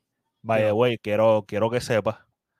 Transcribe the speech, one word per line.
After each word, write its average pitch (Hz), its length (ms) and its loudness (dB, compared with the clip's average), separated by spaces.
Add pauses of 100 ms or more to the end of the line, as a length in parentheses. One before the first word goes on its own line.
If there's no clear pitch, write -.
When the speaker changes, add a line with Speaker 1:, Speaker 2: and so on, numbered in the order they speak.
(420)
Speaker 1:
by 113 180 -2
the 107 60 2
Speaker 2:
Pero 104 100 0
Speaker 1:
way, 117 220 0
quiero, 107 480 2
quiero 107 240 -2
que 120 100 -4
sepas, 107 380 -2 (420)